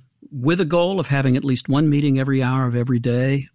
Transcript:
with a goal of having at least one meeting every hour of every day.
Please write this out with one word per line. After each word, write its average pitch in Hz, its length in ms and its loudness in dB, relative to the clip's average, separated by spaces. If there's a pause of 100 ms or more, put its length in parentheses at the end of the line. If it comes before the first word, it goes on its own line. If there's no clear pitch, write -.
(320)
with 147 300 0
a - 20 0
goal 175 340 0
of 151 100 -4
having 135 280 2
at - 80 -2
least 131 240 -2
one 147 220 2
meeting 143 280 2
every 135 240 0
hour 131 240 0
of 120 80 -2
every 120 260 0
day. 127 540 -2